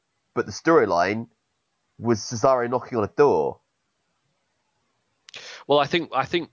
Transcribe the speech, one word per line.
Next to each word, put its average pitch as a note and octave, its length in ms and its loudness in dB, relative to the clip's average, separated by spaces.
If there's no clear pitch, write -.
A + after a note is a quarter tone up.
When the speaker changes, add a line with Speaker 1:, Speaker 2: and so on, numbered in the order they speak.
Speaker 1:
but A#2+ 120 -4
the A#2 60 -14
storyline A2 760 2
was A2 200 0
Cesaro B2 480 0
knocking B2 300 -4
on G#2 60 0
a G2 120 -4
door. F2 440 2
Speaker 2:
Well, C#3+ 100 4
I C#3 80 2
think, E3 280 -4
I B2+ 120 -2
think, E3+ 260 -6